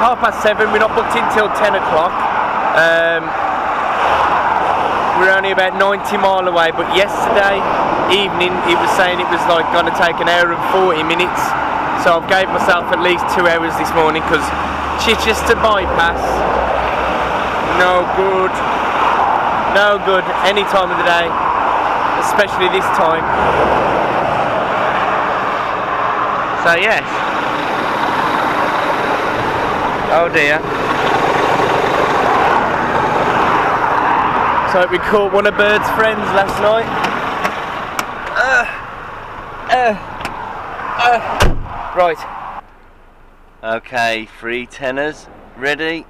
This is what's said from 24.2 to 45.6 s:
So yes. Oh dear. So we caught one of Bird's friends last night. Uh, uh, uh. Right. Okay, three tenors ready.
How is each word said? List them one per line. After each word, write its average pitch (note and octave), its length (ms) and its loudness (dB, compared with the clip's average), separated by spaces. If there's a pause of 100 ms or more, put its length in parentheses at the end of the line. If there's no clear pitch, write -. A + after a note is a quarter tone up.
So E3+ 160 4
yes. F#3+ 240 2 (3000)
Oh E3+ 180 2
dear. D#3 300 2 (4000)
So F3+ 180 4
we F3 80 0
caught G3+ 360 2
one G3+ 120 4
of G#3 120 2
Bird's G#3 320 2
friends G#3+ 420 0
last G3 300 2
night. A3 260 2 (1500)
Uh, B3 280 2 (1080)
uh, A#3+ 220 2 (1080)
uh. A#3+ 160 4 (800)
Right. F3 200 2 (1400)
Okay, A2+ 640 -2 (140)
three A#2+ 260 -4
tenors C#3 640 -6 (300)
ready. D3 520 -4